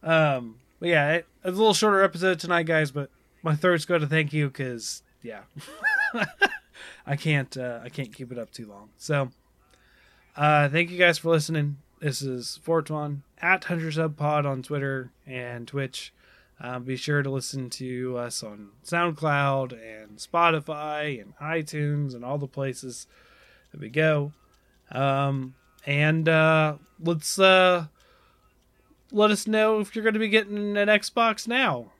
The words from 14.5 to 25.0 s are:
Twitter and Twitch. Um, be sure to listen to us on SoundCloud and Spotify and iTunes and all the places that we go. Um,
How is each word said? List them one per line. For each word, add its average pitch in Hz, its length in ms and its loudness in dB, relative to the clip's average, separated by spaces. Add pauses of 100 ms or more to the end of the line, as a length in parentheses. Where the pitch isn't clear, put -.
Twitter 135 500 -6 (140)
and 123 420 -10
Twitch. - 460 -8 (440)
Um, 123 260 -10
be 131 120 -6
sure 147 260 0
to 139 60 -2
listen 135 400 -6
to 127 480 -8
us 120 260 -6
on 104 280 -16 (160)
SoundCloud 143 840 0
and 110 440 -18
Spotify 151 1040 0
and 98 160 -20
iTunes 147 760 -4
and 120 100 -14
all 139 140 -4
the 139 100 -6
places 131 580 -8 (640)
that 151 120 -16
we 113 80 -12
go. 151 420 2 (580)
Um, 135 680 -2 (280)